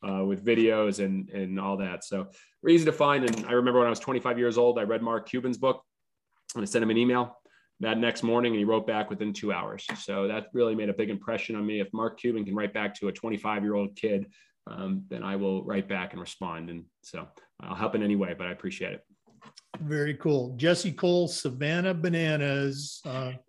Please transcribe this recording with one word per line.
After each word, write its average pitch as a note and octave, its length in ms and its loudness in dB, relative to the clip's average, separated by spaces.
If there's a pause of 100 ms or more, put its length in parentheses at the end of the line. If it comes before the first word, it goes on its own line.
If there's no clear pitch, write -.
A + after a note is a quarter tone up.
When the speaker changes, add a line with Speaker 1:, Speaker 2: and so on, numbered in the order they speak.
Speaker 1:
uh, F#2+ 240 -2
with G2 180 -2
videos A2 540 4
and, F#2+ 320 -2
and F#2+ 300 -4
all G2 180 -2
that. F#2 260 -6
So F#2+ 220 -4 (380)
we're E3 80 6
easy E3 140 8
to D3+ 60 6
find. C#3+ 340 4
And A2 200 0
I A#2 60 -4
remember B2 260 6
when B2 100 8
I A#2 40 4
was A2 80 -2
twenty-five B2 400 -2
years A#2+ 180 2
old, A#2+ 220 6
I A2 40 0
read A2+ 200 0
Mark A2+ 260 -2
Cuban's B2 300 -2
book, C3 240 2 (720)
and A#2 80 -2
I - 20 -2
sent A2+ 160 2
him A2 80 2
an A2+ 80 4
email B2 400 2 (440)
that A2+ 180 0
next A#2 240 0
morning, A#2 300 2
and G#2+ 60 0
he G2+ 60 2
wrote A2 220 2
back G#2+ 240 -2
within G#2 200 -4
two G2+ 220 -4
hours. F#2 320 -6 (140)
So G2 280 -2
that G#2+ 260 -4
really A#2 200 2
made G#2+ 160 0
a G2 40 -2
big G#2 180 0
impression G#2+ 440 -4
on G#2 120 -2
me. G#2+ 140 0
If G2 120 -4
Mark A2+ 260 -2
Cuban A2+ 260 -2
can G2 100 -4
write G#2 180 -2
back G#2 220 -2
to G2+ 140 -4
a - 20 -2
twenty-five-year-old G#2 840 -2
kid, G2+ 300 0 (440)
um, F#2+ 400 -4
then A#2 140 -6
I G2 120 -4
will G2 280 -2
write G2 240 -2
back F#2 260 -4
and F#2 80 -12
respond. E2+ 480 -8
And E2+ 160 -12 (180)
so D#2+ 240 -12 (320)
I'll - 160 -10
help A2 200 -2
in G#2+ 80 0
any G#2 120 2
way, F2+ 220 0
but F2+ 100 -6
I F2+ 40 -6
appreciate F#2 420 -8
it. - 100 -14 (800)
Speaker 2:
Very D3 340 -2
cool. C3 420 0
Jesse E3+ 340 2
Cole, F3 360 2
Savannah D#3 640 -2
Bananas. D3 1120 0
Uh, C3 280 -6 (160)